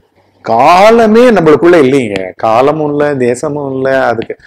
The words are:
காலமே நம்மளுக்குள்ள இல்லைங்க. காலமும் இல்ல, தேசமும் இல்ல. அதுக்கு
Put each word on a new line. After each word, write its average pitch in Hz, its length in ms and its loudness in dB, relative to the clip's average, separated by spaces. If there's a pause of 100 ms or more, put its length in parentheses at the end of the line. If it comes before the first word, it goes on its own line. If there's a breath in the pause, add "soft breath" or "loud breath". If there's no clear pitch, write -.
(400)
காலமே 214 920 2
நம்மளுக்குள்ள 165 460 2
இல்லைங்க. 117 600 -2
காலமும் 143 540 -2
இல்ல, 147 240 -4
தேசமும் 135 600 -6
இல்ல. 131 300 -2
அதுக்கு 113 320 -6 (100 soft breath)